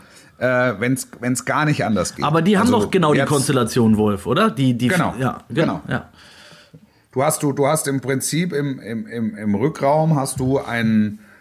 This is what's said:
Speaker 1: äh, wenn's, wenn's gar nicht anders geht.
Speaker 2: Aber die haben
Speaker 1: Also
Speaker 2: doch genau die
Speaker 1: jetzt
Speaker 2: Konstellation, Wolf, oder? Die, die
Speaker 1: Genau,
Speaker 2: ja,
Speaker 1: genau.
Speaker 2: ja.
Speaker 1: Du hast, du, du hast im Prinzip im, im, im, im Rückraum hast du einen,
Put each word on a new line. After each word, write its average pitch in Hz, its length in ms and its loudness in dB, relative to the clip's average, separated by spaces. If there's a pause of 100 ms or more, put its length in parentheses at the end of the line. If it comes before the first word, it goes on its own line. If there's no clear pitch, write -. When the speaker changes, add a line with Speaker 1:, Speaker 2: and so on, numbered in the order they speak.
(400)
Speaker 1:
äh, 123 400 2
wenn's, 127 280 -2 (140)
wenn's 123 240 -4
gar 131 180 0
nicht 156 220 0
anders 95 300 -2
geht. - 100 -4
Speaker 2:
Aber 156 160 2
die 190 160 4
haben 220 100 2
Speaker 1:
Also 240 140 4
Speaker 2:
doch 202 100 -2
genau 151 220 2
die 143 60 4
Speaker 1:
jetzt 139 100 0
Speaker 2:
Konstellation, 127 680 2
Wolf, 104 300 0
oder? 196 260 2
Die, 131 260 0
die 120 120 0
Speaker 1:
Genau, 147 280 0
Speaker 2:
ja, 127 200 -4 (100)
Speaker 1:
genau. 120 400 0
Speaker 2:
ja. - 220 -6 (1040)
Speaker 1:
Du 131 100 0
hast, 151 200 0
du, 139 100 0
du 139 120 0
hast 151 220 0
im 139 140 -2
Prinzip 139 500 -2
im, 143 300 -4
im, 110 260 -8
im, 110 300 -6
im 104 180 -2
Rückraum 151 640 0
hast 131 240 -4
du 131 180 0
einen, 110 600 0 (220)